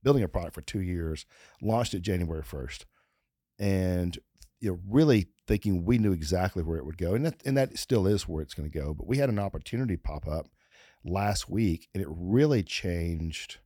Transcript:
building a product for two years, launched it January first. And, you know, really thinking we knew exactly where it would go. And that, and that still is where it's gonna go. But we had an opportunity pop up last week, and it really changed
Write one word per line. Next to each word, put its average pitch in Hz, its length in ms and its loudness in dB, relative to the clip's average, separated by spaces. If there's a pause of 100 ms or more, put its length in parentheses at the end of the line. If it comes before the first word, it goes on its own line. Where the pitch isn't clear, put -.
building 139 200 4
a 92 40 0
product 85 260 -4
for 78 80 -12
two 98 200 -4
years, 85 440 -2 (360)
launched 113 340 0
it 92 60 -4
January 85 420 -2
first. - 420 -10 (720)
And, 92 600 0 (440)
you 101 100 -2
know, 87 160 -4
really 123 400 6 (180)
thinking 101 380 2
we 117 140 4
knew 107 160 4
exactly 87 500 0
where 82 140 -2
it 67 80 -8
would 78 120 -10
go. 87 180 0
And 131 100 0
that, - 180 -4
and 139 140 2
that 135 200 2
still 101 300 2
is 101 220 2
where 78 120 -4
it's 73 120 -10
gonna 76 160 -6
go. 76 240 -4
But - 140 -8
we 123 100 0
had 139 120 2
an 104 100 0
opportunity 101 580 -2
pop - 280 -6
up 78 220 -4 (560)
last 98 460 -2
week, 95 440 0
and 95 80 -4
it 87 80 -6
really 104 540 2
changed 85 1040 -4